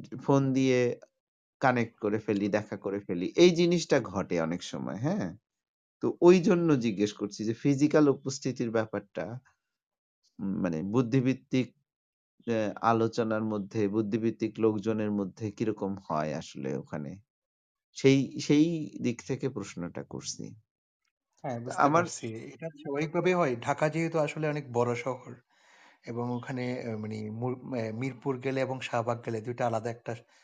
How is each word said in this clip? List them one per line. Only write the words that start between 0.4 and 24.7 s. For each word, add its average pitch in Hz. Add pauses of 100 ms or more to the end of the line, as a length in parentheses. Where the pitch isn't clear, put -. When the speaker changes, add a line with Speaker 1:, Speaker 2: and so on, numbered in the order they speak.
Speaker 1:
দিয়ে 131 (800)
কানেক্ট 123
করে 107
ফেলি, 101
দেখা 104
করে 101
ফেলি। 90
এই 175
জিনিসটা 170 (100)
ঘটে 92
অনেক 82
সময়, 69
হ্যাঁ? 139 (720)
তো 120
ওই 180
জন্য 175 (120)
জিজ্ঞেস 104
করছি -
যে 113
ফিজিক্যাল 147
উপস্থিতির 131
ব্যাপারটা, 107 (1120)
উম, 98
মানে 87 (100)
বুদ্ধিভিত্তিক, 127 (800)
আহ, 110 (160)
আলোচনার 113
মধ্যে, 107
বুদ্ধিভিত্তিক 110
লোকজনের 107
মধ্যে 101
কিরকম 104 (100)
হয় 78
আসলে 71
ওখানে? 73 (840)
সেই, 135 (220)
সেই 151 (340)
দিক 120
থেকে 135
প্রশ্নটা 85
করছি। - (1000)
Speaker 2:
হ্যাঁ, 127
Speaker 1:
তা 117
Speaker 2:
বুঝতে 123
Speaker 1:
আমার 156
Speaker 2:
পারছি। - (180)
এটা 143
স্বাভাবিকভাবেই 156
হয়। 160
ঢাকা 143
যেহেতু 160
আসলে 151
অনেক 147